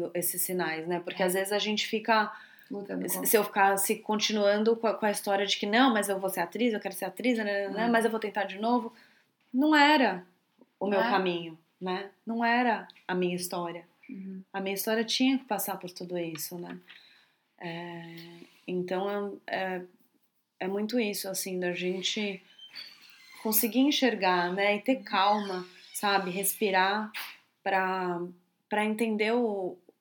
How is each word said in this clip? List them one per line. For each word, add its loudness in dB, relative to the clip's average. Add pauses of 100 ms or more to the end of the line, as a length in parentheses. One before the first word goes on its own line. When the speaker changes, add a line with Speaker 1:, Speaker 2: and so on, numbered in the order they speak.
(140)
Speaker 1:
esses -2
sinais, -2
né? -2
Porque -4
Speaker 2:
É. 4
Speaker 1:
às 2
vezes 0
a 2
gente -2
fica, 2 (400)
Speaker 2:
Lutando -6
Speaker 1:
se, -2
Speaker 2:
com -4
Speaker 1:
se 6
eu 6
ficar 4
se 0
continuando 2
com -2
a, 2
com -2
a 4
história 0
de 0
que, -2
"Não, 6
mas 2
eu 0
vou -2
ser -4
atriz, 0
eu -2
quero -6
ser -6
atriz, 0
né, -2
né, -2
né, -2
Speaker 2:
Hum. 2
Speaker 1:
mas 0
eu 0
vou -4
tentar -4
de -8
novo." 0 (600)
Não 2
era 6 (540)
o -4
Speaker 2:
Não -2
Speaker 1:
meu 4
Speaker 2:
é? 2
Speaker 1:
caminho, 0 (220)
né? -4 (140)
Não -2
era 2 (220)
a -2
minha 2
história. -6 (240)
Speaker 2:
Uhum. -12 (100)
Speaker 1:
A -4
minha -2
história 0
tinha 2
que -6
passar -4
por -12
tudo -8
isso, -6
né? -12 (880)
É, -10 (500)
então -4
é, -4
é, -8 (800)
é -4
muito -2
isso, -2
assim, -4
da 0
gente -4 (1000)
conseguir 2
enxergar, 4
né? 2
E -6
ter 2
Speaker 2:
Uhum. -12
Speaker 1:
calma, 0 (260)
sabe? 0
Respirar 0 (500)
pra, 0 (480)
pra 0
entender 0
o, 0 (240)